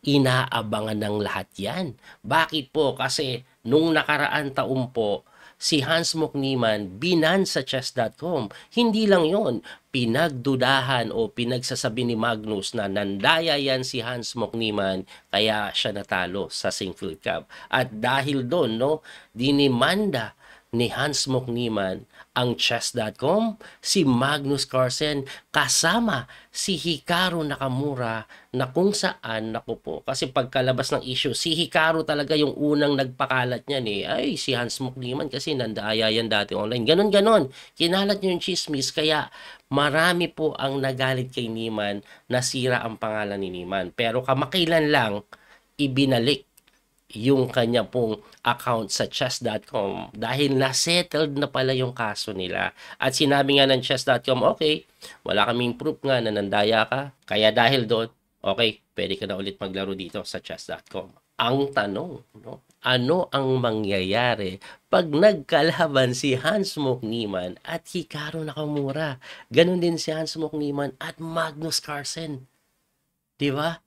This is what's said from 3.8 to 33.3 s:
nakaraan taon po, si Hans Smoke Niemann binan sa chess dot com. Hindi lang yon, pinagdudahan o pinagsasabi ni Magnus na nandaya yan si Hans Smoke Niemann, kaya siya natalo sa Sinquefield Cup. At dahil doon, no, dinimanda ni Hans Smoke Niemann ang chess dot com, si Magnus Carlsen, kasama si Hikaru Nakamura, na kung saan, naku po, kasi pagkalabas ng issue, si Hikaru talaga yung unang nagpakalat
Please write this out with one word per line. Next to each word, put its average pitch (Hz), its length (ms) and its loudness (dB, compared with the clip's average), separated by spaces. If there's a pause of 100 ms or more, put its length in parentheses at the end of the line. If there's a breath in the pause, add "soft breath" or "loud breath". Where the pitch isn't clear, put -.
nakaraan 147 640 0
taon 127 400 -2
po, 104 320 -2 (300 loud breath)
si - 240 0
Hans 160 340 0
Smoke 156 220 -2
Niemann 113 640 0
binan 170 480 4
sa 147 160 -2
chess - 320 -6
dot 113 240 -2
com. 147 320 -4 (240 loud breath)
Hindi 220 320 2
lang 185 160 6
yon, 160 400 0 (240 loud breath)
pinagdudahan 131 1300 0
o 110 160 -2
pinagsasabi 120 800 -2
ni 117 80 0
Magnus 107 560 -2
na 101 160 -2
nandaya 104 640 2
yan 131 320 -2
si 120 160 -6
Hans 120 320 -8
Smoke 113 240 -4
Niemann, 98 480 -2 (240 loud breath)
kaya 107 400 2
siya 104 240 -4
natalo 92 560 -4
sa - 240 -4
Sinquefield 90 480 -8
Cup. 82 240 -4 (240 loud breath)
At 127 160 2
dahil 127 640 -2
doon, 135 240 0
no, 143 240 0 (320 loud breath)
dinimanda 139 1040 2 (400 loud breath)
ni 117 160 0
Hans 139 320 -2
Smoke 127 240 -2
Niemann 110 560 -4 (320 loud breath)
ang 123 240 0
chess - 320 -2
dot 107 240 -4
com, 214 400 0 (240 loud breath)
si - 240 2
Magnus 139 640 0
Carlsen, 135 560 0 (240 loud breath)
kasama 165 800 0 (240 loud breath)
si - 240 -2
Hikaru 170 720 -2
Nakamura, 127 800 -4 (240 loud breath)
na 127 240 0
kung 185 160 4
saan, 113 640 -4
naku 117 240 -6
po, 78 240 -8
kasi 131 240 -4
pagkalabas 127 640 0
ng 139 160 -2
issue, 127 240 -2
si 165 240 0
Hikaru 160 480 2
talaga 147 320 0
yung 147 240 4
unang 147 400 4
nagpakalat 127 720 0